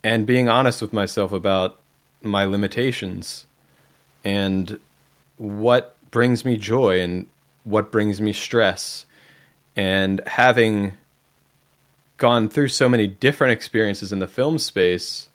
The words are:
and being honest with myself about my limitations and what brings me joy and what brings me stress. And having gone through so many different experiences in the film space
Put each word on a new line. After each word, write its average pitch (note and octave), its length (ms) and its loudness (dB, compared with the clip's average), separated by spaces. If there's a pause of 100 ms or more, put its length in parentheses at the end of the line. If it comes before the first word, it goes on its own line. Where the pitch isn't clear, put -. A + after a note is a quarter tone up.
and A2 240 0
being B2 220 2
honest B2 340 2
with G#2 100 -8
myself G2+ 400 -2
about F#2+ 480 -2 (420)
my G2+ 220 -2
limitations G2+ 1000 -4 (760)
and G2 540 -2 (600)
what A2 580 0 (140)
brings A#2+ 340 0
me B2 120 0
joy G#2 440 2
and F2+ 240 -4 (380)
what G#2 300 -2
brings G#2 280 0
me G#2+ 120 0
stress. - 760 -2 (680)
And F#2+ 500 0
having A2 680 2 (1200)
gone A#2 320 2
through C#3+ 200 0
so C3 200 2
many A2+ 180 4
different B2+ 460 0
experiences G#2 600 -2
in G2 60 -4
the F#2 80 -4
film D3 320 -2
space - 760 -2